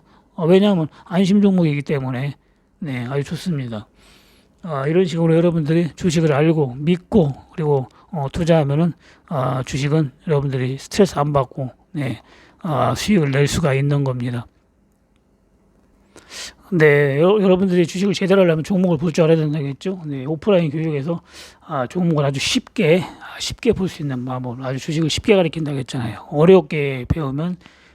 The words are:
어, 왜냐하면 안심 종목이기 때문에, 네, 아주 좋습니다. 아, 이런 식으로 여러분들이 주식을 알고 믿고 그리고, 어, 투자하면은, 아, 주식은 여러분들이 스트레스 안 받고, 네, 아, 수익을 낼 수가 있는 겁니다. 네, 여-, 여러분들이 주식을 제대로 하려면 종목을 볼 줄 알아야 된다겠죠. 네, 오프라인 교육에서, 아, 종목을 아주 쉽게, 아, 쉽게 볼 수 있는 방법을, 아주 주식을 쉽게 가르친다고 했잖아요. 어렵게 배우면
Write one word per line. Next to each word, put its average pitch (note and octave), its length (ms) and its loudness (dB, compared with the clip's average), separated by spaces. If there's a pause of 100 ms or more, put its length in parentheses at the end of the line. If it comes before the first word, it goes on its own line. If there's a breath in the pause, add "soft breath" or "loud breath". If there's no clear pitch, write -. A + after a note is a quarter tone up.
(340 soft breath)
어, E3 120 -4
왜냐하면 F#3 420 4 (160 loud breath)
안심 G3 380 2
종목이기 E3+ 400 2
때문에, C3+ 520 -4 (440)
네, B2+ 280 -8
아주 C#3 180 -4
좋습니다. C3 640 -8 (760 soft breath)
아, C#3+ 240 -6
이런 E3+ 180 2
식으로 E3 320 2
여러분들이 E3 580 2
주식을 D#3+ 380 0
알고 D3 460 2
믿고 D#3+ 560 0 (180)
그리고, C#3+ 360 -2 (220 soft breath)
어, C#3+ 220 -6
투자하면은, D#3 640 2 (340 soft breath)
아, C3 380 -2
주식은 D3 460 -2 (140)
여러분들이 C3+ 520 -2
스트레스 - 400 0
안 D3 160 -2
받고, C3 380 -2 (200)
네, C3 300 -6 (400 soft breath)
아, C3 320 0
수익을 D#3 380 0
낼 C#3+ 140 2
수가 D3 280 0
있는 C#3+ 300 0
겁니다. B2 420 -4 (2250 loud breath)
네, D3 480 4
여-, F#3+ 220 4
여러분들이 F3+ 440 2
주식을 F#3+ 280 -2
제대로 G3 260 2
하려면 D#3+ 240 2
종목을 F3+ 320 0
볼 D#3 160 -2
줄 E3+ 120 4
알아야 E3 120 4
된다겠죠. D3+ 680 -4
네, C3+ 180 -8
오프라인 E3 460 0
교육에서, D#3 500 -4 (400 loud breath)
아, C3+ 260 -6
종목을 E3+ 380 0
아주 C#3 160 -2
쉽게, F3+ 640 0
아, - 360 -16
쉽게 - 340 -4
볼 F3 160 -2
수 - 120 -12
있는 B2+ 240 -6
방법을, B2+ 400 -8
아주 C3 140 -4
주식을 D#3 320 -2
쉽게 - 260 2
가르친다고 D#3+ 420 -2
했잖아요. A#2+ 520 -8
어렵게 D3 800 4
배우면 D#3+ 500 -4 (360 soft breath)